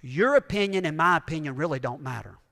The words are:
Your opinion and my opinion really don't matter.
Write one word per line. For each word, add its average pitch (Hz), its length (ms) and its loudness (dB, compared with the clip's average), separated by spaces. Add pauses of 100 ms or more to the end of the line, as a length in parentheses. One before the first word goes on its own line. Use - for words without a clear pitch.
Your 175 320 0
opinion 196 500 2
and 151 140 -4
my 170 180 6
opinion 151 400 -4
really 151 220 -2
don't 127 240 -6
matter. 107 340 -10 (160)